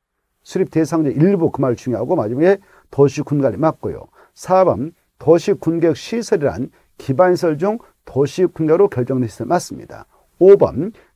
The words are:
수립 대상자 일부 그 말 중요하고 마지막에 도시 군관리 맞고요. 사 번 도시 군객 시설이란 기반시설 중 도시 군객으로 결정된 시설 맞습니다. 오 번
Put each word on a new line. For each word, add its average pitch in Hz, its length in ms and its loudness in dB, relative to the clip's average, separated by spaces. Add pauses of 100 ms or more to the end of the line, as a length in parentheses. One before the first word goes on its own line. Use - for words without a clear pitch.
(440)
수립 - 280 -4
대상자 160 400 0
일부 165 400 2
그 - 100 -6
말 127 140 0
중요하고 127 400 -4
마지막에 143 420 0 (320)
도시 139 320 0
군관리 135 360 -2
맞고요. - 500 -4 (260)
사 185 300 0
번 143 300 -2 (260)
도시 170 340 2
군객 165 440 -2
시설이란 147 760 -4 (260)
기반시설 170 600 0
중 202 200 -4 (280)
도시 143 400 -2
군객으로 160 420 2
결정된 127 400 -4
시설 - 200 -12
맞습니다. 117 580 -6 (340)
오 196 180 8
번 156 360 -2 (220)